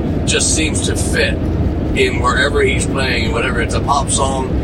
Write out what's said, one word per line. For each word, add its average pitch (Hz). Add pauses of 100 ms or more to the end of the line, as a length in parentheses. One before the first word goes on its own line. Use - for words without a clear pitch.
(260)
just -
seems 156
to 139
fit - (600)
in -
wherever -
he's -
playing, -
whatever 113
it's -
a -
pop -
song 131 (140)